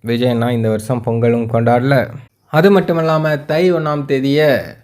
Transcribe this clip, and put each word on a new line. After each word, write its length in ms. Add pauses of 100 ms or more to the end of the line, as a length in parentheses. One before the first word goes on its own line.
விஜய் 280
அண்ணா 220
இந்த 180
வருஷம் 320
பொங்கலும் 480
கொண்டாடல. 600 (360)
அது 260
மட்டும் 260
இல்லாம 400
தை 360
ஒண்ணாம் 320
தேதியை 520 (260)